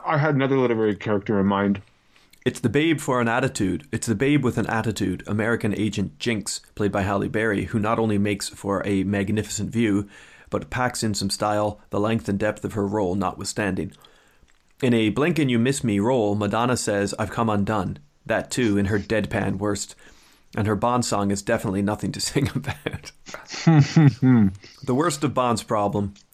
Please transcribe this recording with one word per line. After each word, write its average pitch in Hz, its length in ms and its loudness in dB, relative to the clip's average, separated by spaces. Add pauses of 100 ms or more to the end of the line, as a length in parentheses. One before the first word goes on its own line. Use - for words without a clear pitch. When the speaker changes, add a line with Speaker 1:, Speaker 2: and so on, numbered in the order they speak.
Speaker 1:
I 160 140 0
had 151 160 2
another 135 240 2
literary 110 380 2
character 104 420 0
in 95 80 2
mind. 98 360 2 (640)
Speaker 2:
It's 127 140 -2
the 123 100 -2
babe 151 300 2
for 123 220 -2
an 117 80 2
attitude. 113 640 0
It's 117 160 -4
the 113 80 2
babe 139 260 2
with 120 160 0
an 110 80 0
attitude, 110 600 -2
American 110 500 0
agent 101 400 -4
Jinx, 110 440 -4 (120)
played 104 160 0
by 101 120 -2
Halle 101 260 -2
Berry, 107 380 -2
who 110 120 -4
not 110 220 0
only 107 180 0
makes 101 300 -2
for 98 360 -4
a 98 200 0
magnificent 101 640 -2
view, 104 380 0 (420)
but 98 200 -4
packs 123 340 -4
in 107 100 -2
some 98 160 -4
style, 104 500 -2 (100)
the 104 100 -2
length 113 280 0
and 101 120 0
depth 107 240 -2
of 95 80 -4
her 101 140 -2
role 98 280 -2
notwithstanding. 95 800 -4 (920)
In 123 100 4
a 110 180 4
blink 147 280 0
and 139 120 2
you 120 100 2
miss 131 240 0
me 104 160 2
role, 107 340 2
Madonna 110 420 0
says, 101 400 -2
"I've 110 140 -4
come 117 180 -2
undone." 101 500 -2 (280)
That 104 240 -2
too, 110 260 2
in 101 100 2
her 104 120 0
deadpan 101 600 -2
worst. 104 360 -4 (600)
And 107 120 0
her 107 80 2
Bond 120 280 2
song 101 280 0
is 101 100 -2
definitely 107 400 -2
nothing 101 300 -2
to - 80 -8
<laughs> - 100 -4
sing 143 240 0
about. - 560 -8 (560)
Speaker 1:
<laughs> 135 840 6 (320)
Speaker 2:
The 127 100 0
worst 151 300 0
of 120 100 0
Bond's 135 280 2
problem 101 520 0 (200)